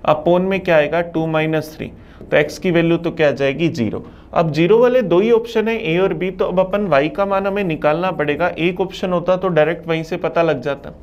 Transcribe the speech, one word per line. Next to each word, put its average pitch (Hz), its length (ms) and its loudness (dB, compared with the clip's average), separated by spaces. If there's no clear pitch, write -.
upon 175 320 2
में 190 200 0
क्या 170 160 2
आएगा, 151 260 2
टू 160 240 -4
माइनस 156 500 -2
थ्री, - 140 -10
तो - 60 2
एक्स 151 220 0
की 185 120 -2
वैल्यू 165 260 4
तो 165 140 -4
क्या 151 180 2
आ 143 40 2
जाएगी, 139 360 0
ज़ीरो। 110 360 -4
अब 160 180 2
ज़ीरो 175 260 4
वाले 247 240 4
दो 175 180 4
ही 220 100 2
ऑप्शन 226 380 0
है, 226 160 -2
ए 160 140 0
और 185 160 0
बी, 175 160 -4
तो 185 140 -4
अब 180 160 0
अपन 202 260 -2
वाई 151 220 4
का 196 180 -2
मान 196 200 -2
हमें 202 180 -2
निकालना 160 460 0
पड़ेगा। 151 380 -2
एक 175 320 -2
ऑप्शन 185 320 -4
होता 180 240 0
तो 185 120 -2
डायरेक्ट 165 400 0
वहीं 160 140 -2
से - 140 -6
पता 170 260 0
लग 156 180 0
जाता। 139 320 -8